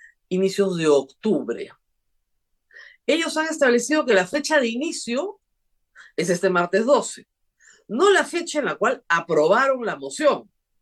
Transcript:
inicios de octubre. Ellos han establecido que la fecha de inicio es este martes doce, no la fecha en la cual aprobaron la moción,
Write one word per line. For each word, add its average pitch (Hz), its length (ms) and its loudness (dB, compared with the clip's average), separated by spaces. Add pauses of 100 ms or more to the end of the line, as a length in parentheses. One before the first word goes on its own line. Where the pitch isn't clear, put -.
(280)
inicios 190 480 -2
de 165 100 -2
octubre. 139 840 0 (1400)
Ellos 320 300 -2
han 311 100 -2
establecido 285 600 0
que 240 80 2
la 185 120 4
fecha 302 340 0
de 240 80 0
inicio 294 720 -6 (760)
es 175 140 -2
este 180 180 0
martes 180 380 0
doce, - 420 0 (600)
no 311 220 2
la 349 140 4
fecha 339 360 -6
en 247 60 -2
la 156 100 -4
cual 247 320 -2
aprobaron 190 760 2
la 170 120 -6
moción, 208 540 -2 (320)